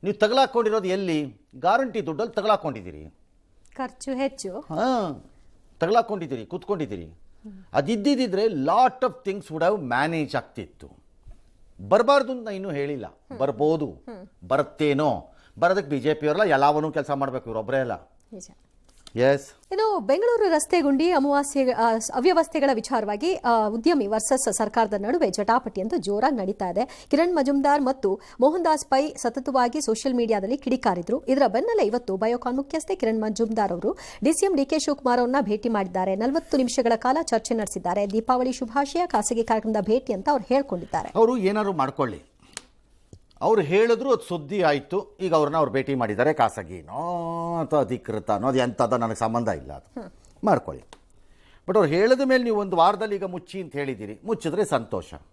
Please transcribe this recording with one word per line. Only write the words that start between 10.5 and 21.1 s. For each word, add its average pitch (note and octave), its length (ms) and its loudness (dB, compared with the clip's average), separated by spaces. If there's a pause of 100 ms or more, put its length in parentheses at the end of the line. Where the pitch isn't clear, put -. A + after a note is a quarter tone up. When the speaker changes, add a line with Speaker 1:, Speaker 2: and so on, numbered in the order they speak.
Speaker 1:
ಬರಬಾರ್ದು A#3+ 420 4
ಅಂತ B3 100 -8
ನಾನು G#3+ 140 -10
ಇನ್ನೂ F#3+ 140 -8
ಹೇಳಿಲ್ಲ, C#3+ 380 -6
Speaker 2:
ಹ್ಮ್. - 300 -20
Speaker 1:
ಬರ್ಬೋದು, C#3+ 500 0
Speaker 2:
ಹ್ಮ್. F#2 600 -16
Speaker 1:
ಬರುತ್ತೇನೋ. C#3 840 0 (300)
ಬರೋದಕ್ಕೆ F3+ 300 2
ಬಿ C#3+ 100 -2
ಜೆ D3 140 0
ಪಿ D3+ 140 -2
ಅವರೆಲ್ಲ E3+ 260 2
ಎಲ್ಲವನ್ನೂ D3+ 380 4
ಕೆಲಸ D3 200 -4
ಮಾಡಬೇಕು, C3 380 -4
ಇವರೊಬ್ಬರೇ A2 280 -4
ಅಲ್ಲ. A#2+ 340 -4 (220)
Speaker 2:
ನಿಜ. F#3+ 140 -18 (680)
Speaker 1:
ಎಸ್. C3+ 360 2 (200)
Speaker 2:
ಇನ್ನು G#4 280 0
ಬೆಂಗಳೂರು G4+ 500 2
ರಸ್ತೆ E4 320 2
ಗುಂಡಿ C#4+ 300 2